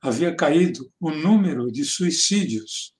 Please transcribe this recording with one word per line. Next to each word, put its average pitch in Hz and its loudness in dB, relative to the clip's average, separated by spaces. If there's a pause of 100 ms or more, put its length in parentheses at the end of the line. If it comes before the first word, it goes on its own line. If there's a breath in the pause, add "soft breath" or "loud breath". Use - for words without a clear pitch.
havia 165 -2
caído 156 2
o 160 -4
número 156 2
de 135 -4
suicídios 170 -2